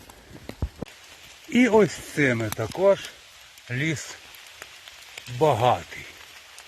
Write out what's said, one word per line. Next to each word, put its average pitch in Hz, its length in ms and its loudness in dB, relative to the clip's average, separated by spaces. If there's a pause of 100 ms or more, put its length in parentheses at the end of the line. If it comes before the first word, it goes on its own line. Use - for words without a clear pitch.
(1500)
І 247 180 4
ось 208 240 4
цими 120 580 -2
також 175 500 0 (720)
ліс 143 440 -4 (1200)
багатий, 120 680 0 (640)